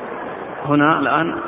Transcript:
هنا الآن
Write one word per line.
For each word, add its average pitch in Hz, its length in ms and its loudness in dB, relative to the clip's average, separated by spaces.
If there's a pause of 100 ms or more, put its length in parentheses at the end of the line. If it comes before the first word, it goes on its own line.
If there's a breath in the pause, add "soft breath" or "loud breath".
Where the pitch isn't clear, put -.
(640)
هنا 147 340 4
الآن 147 340 0 (140)